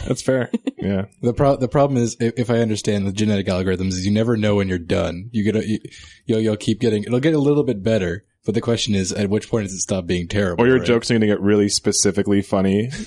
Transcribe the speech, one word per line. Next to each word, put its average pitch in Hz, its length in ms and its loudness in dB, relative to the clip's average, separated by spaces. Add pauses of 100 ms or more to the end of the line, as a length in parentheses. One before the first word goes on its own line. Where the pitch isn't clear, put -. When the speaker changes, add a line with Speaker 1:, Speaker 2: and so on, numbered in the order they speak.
Speaker 1:
That's - 160 -4
fair. 131 340 -2
Speaker 2:
<laughs> - 40 -6 (200)
Speaker 1:
Yeah. 98 260 -2 (160)
Speaker 2:
The 120 100 0
pro-, 139 240 2
the 123 120 -2
problem 139 320 2
is, 117 200 -2
i-, 113 160 0
if 117 140 0
I 117 80 2
understand 107 480 0
the 98 60 -2
genetic 101 340 0
algorithms, 92 420 0
is 92 180 -4
you 101 60 2
never 113 240 2
know 104 200 2
when 98 120 0
you're 92 100 -2
done. 87 540 -4
You 107 120 0
get 104 120 0
a, 104 120 -2
you, 107 100 -2 (480)
you'll, 110 140 0
you'll 110 160 0
keep - 240 -4
getting, 107 240 2
it'll 120 160 0
get 156 140 2
a 151 40 2
little 147 260 2
bit 110 200 -2
better. 98 400 0 (200)
But 104 100 -2
the 113 60 -2
question 117 340 0
is, 95 180 0
at 101 160 -2
which 104 220 -2
point 110 160 -2
does 95 80 -10
it 90 60 -8
stop 92 260 -4
being 87 220 -2
terrible, 101 360 0
Speaker 1:
Or - 40 4
your 131 100 6
Speaker 2:
right? 87 80 -4
Speaker 1:
jokes 117 240 2
are 123 40 2
gonna 110 120 2
get 104 140 2
really 101 280 4
specifically 101 720 0
funny 98 480 0 (160)